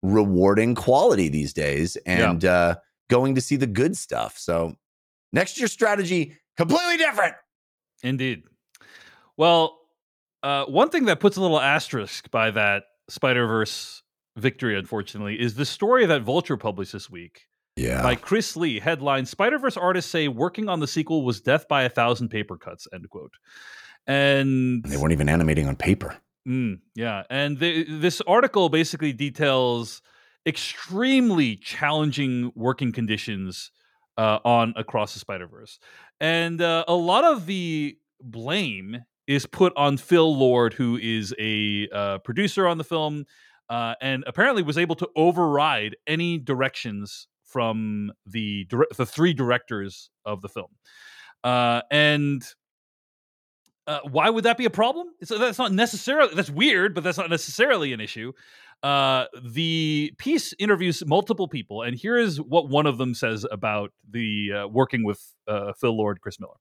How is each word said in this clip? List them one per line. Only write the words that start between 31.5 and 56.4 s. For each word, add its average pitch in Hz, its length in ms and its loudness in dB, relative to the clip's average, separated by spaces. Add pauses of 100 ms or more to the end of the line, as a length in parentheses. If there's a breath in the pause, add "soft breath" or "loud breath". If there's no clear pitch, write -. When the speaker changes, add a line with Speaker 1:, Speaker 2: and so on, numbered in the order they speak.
Speaker 2:
challenging 139 1000 -2
working 120 360 -2
conditions, 104 800 -6 (460)
uh, 107 260 2
on 117 320 4
Across 110 380 -4
the 110 60 -16
Spider-Verse. 98 600 -14 (400 soft breath)
And, 165 420 -2
uh, 165 260 2
a 170 80 4
lot 180 280 2
of 277 220 4
the 165 520 -4 (240)
blame 120 840 -8 (220)
is 139 180 0
put 180 320 2
on 143 200 2
Phil 160 380 4
Lord, 123 380 4
who 120 240 -2
is 110 420 -4
a, 107 500 -2
uh, 101 300 -2
producer 185 480 0
on 170 100 0
the 160 60 -6
film, 151 420 -4 (440 soft breath)
uh, 117 320 -4
and 131 260 -4
apparently 208 360 2
was 147 140 -2
able 165 180 0
to - 200 -6
override 151 800 2 (120)
any 170 320 -2
directions 123 880 -6 (180)
from 107 640 -4 (140)
the 104 400 -6
dir-, 120 220 0 (100)
the 127 80 0
three 165 280 0
directors 117 760 -4 (160)
of 104 160 -8
the 98 80 -12
film. 95 180 -12 (760 loud breath)
Uh, 120 380 2 (100)
and, 147 520 2 (1400)
uh, 147 120 -4 (100)
why 160 200 4
would 226 140 0
that 233 140 2
be 247 80 -2
a 220 40 4
problem? 269 380 -2 (160)
So 214 140 -6
that's 226 200 0
not 240 140 0
necessarily, 233 640 2
that's 175 140 -2